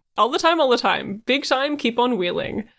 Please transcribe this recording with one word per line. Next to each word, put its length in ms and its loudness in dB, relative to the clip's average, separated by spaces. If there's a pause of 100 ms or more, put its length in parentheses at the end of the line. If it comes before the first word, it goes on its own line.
(160)
All 120 4
the 100 -2
time, 220 2
all 80 4
the 100 4
time. 480 -2
Big 180 0
time, 320 0
keep 220 -2
on 200 2
wheeling. 460 -4 (140)